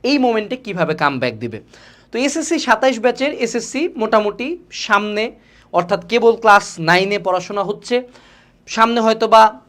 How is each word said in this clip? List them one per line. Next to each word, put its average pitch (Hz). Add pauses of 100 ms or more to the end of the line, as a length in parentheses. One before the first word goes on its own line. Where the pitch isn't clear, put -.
(100)
এই 294
মোমেন্টে 226
কিভাবে 170
কামব্যাক 131
দিবে। 107 (520)
তো 220 (100)
এসএসসি 320 (100)
সাতাইশ 240
ব্যাচের 262 (120)
এসএসসি 240 (200)
মোটামুটি 220 (380)
সামনে, 208 (540)
অর্থাৎ 175 (100)
কেবল 233 (100)
ক্লাস 202 (220)
নাইনে 190
পড়াশোনা 185
হচ্ছে, 214 (760)
সামনে 233
হয়তো 226
বা 220 (260)